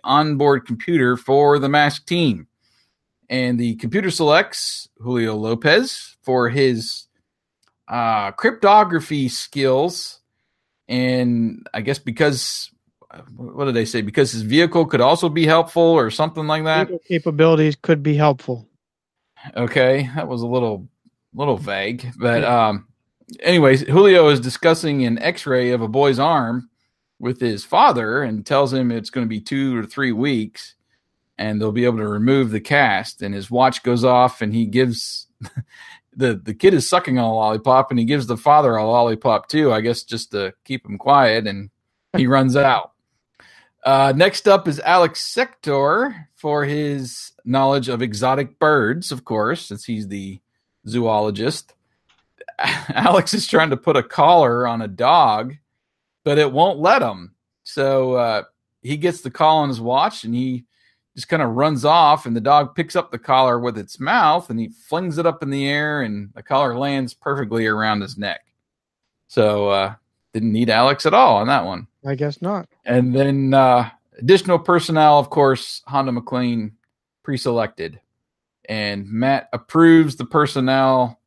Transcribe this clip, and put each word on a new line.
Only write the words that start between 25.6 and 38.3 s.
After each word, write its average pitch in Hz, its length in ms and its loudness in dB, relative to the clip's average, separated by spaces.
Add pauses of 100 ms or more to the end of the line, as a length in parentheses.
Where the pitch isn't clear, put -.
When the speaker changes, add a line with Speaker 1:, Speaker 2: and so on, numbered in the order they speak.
Speaker 1:
of 120 100 -2
a 110 60 -4
boy's 135 300 2
arm 127 520 -2 (480)
with 127 220 -6
his 107 240 -4
father 139 580 2
and 110 220 -6
tells 139 280 0
him 127 180 -2
it's 117 200 -8
gonna 123 160 -4
be 110 140 -6
two 135 380 -4
or 110 60 -4
three 127 280 -4
weeks 117 640 -4 (600)
and 107 240 -4
they'll 110 120 -2
be 120 120 0
able 120 140 0
to 107 100 -4
remove 117 440 0
the 107 80 -4
cast. 117 600 -2
And 101 120 -8
his 101 160 -12
watch 123 320 0
goes 123 220 0
off 123 360 4
and 110 140 -4
he 113 120 0
gives, 120 600 -4 (140)
<laughs> - 760 -18
the, 123 180 0
the 101 200 -10
kid 196 200 4
is 139 140 0
sucking 147 300 0
on 120 60 0
a 113 100 -2
lollipop 110 560 2
and 123 80 -2
he 117 80 0
gives 135 200 -2
the 117 100 -4